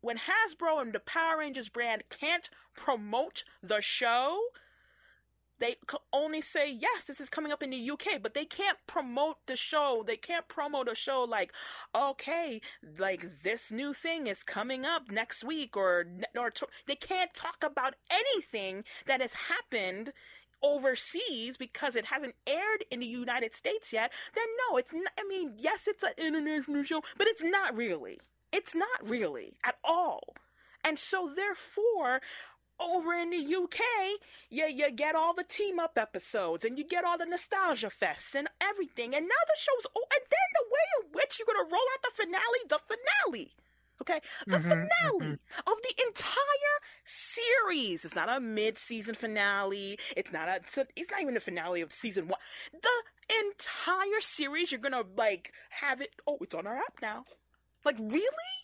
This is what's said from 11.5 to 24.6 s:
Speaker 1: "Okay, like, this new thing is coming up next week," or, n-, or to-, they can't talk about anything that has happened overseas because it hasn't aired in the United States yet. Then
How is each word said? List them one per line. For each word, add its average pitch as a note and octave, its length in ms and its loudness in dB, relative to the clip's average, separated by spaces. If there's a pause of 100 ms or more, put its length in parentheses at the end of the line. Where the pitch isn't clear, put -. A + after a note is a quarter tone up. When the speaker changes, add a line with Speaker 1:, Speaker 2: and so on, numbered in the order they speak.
Speaker 1:
"Okay, C#4 640 0 (380)
like, F3 460 -2
this A3+ 260 -2
new C4+ 240 -4
thing E4 320 -4
is G3 160 -4
coming B3+ 420 -4
up D4+ 240 -2
next G#3+ 360 -4
week," D4 320 -4
or, F3+ 240 4
n-, F3+ 240 -6 (120)
or A#3+ 140 0
to-, - 160 -4 (200)
they C#4 100 0
can't F#4 360 0
talk - 300 -6
about C#4 320 0 (160)
anything C4+ 720 0 (240)
that C4 140 2
has A#3+ 140 -2
happened A3+ 760 -2 (520)
overseas C4 920 0
because B3+ 380 -4
it A3 120 0
hasn't C4+ 280 -4 (100)
aired G#4 460 0
in B3 80 -4
the B3 80 -4
United A#3+ 480 -2
States - 380 -4
yet. A3+ 200 0 (220)
Then A#4 120 0 (220)